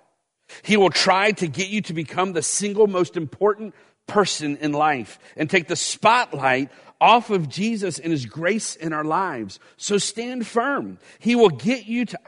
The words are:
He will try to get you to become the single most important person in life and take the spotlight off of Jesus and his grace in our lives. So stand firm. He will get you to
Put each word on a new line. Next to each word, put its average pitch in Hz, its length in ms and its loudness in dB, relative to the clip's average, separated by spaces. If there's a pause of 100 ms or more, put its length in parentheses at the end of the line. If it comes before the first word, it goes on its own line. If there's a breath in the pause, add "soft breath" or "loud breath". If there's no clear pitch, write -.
(640 loud breath)
He 214 140 2
will 190 140 6
try 196 420 4
to 185 160 -4
get 170 200 -6
you 208 140 -2
to - 100 -10
become 175 400 -4
the 160 100 -2
single 208 440 0
most 180 300 -2
important 202 580 -2 (320 soft breath)
person 151 520 0
in 151 120 -2
life 147 480 -2 (180 loud breath)
and 151 140 -4
take 185 160 2
the 175 80 -4
spotlight 143 960 0 (300 loud breath)
off 220 300 6
of 175 180 0
Jesus 196 500 -4
and 165 140 -4
his 135 140 -2
grace 175 500 -4
in 160 160 -6
our 151 100 -4
lives. 156 560 -4 (200 soft breath)
So 208 200 -2
stand 240 480 -6
firm. 233 520 -2 (200 loud breath)
He 240 160 0
will 233 140 8
get 196 380 0
you 233 180 -4
to - 240 -10